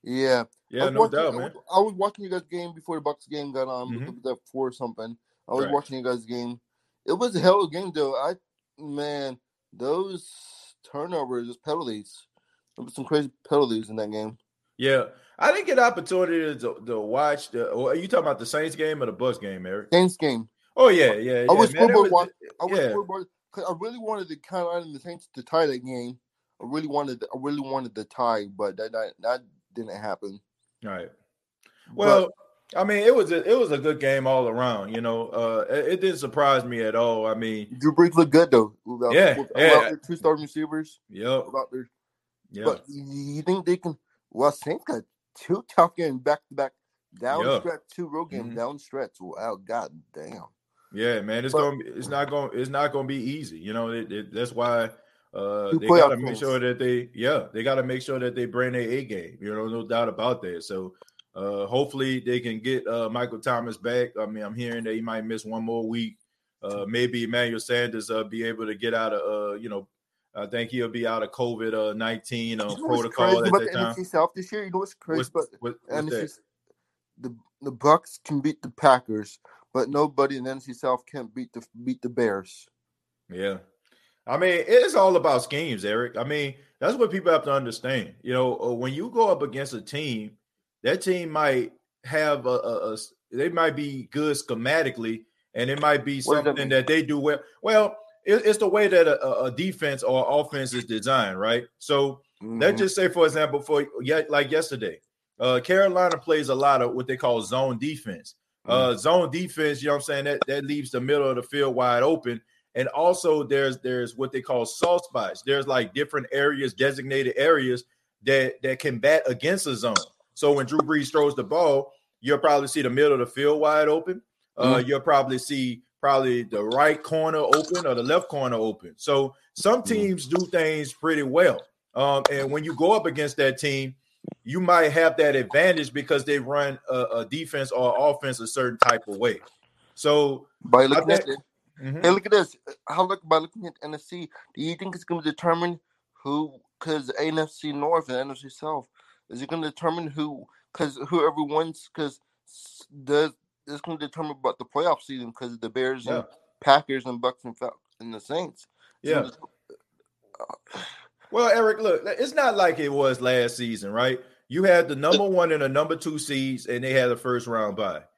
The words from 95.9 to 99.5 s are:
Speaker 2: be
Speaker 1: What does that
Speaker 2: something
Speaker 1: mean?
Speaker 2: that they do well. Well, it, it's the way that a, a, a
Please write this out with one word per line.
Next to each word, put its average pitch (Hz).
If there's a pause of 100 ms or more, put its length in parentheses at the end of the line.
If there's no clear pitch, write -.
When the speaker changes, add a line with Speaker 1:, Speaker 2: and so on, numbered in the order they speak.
Speaker 2:
be 139
Speaker 1:
What 131
does 147
that 147
Speaker 2:
something 135
Speaker 1:
mean? 139
Speaker 2:
that 131
they 156
do 147
well. 147 (220)
Well, 214 (280)
it, 202
it's 214
the 208
way 208
that 175
a, 143
a, 131
a 127